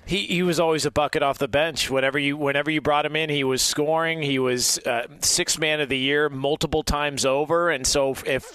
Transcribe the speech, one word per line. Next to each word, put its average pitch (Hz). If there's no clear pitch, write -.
He, 190
he 180
was 170
always 160
a 147
bucket 147
off 139
the 143
bench. 143
Whenever 135
you, 143
whenever 143
you 156
brought 147
him 151
in, 156
he 143
was 131
scoring. 160
He 139
was, 127
uh, 123
sixth -
man 156
of 147
the 135
year 143
multiple 147
times 143
over. 156
And 131
so 135
if, -
if, 131